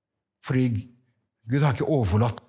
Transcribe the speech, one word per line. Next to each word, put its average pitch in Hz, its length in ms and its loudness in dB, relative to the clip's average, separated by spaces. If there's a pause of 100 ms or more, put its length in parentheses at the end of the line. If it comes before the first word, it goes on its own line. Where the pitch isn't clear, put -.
(480)
Fordi 127 200 2 (800)
Gud 139 160 0
har 139 120 2
ikke - 160 -4
overlatt 110 580 0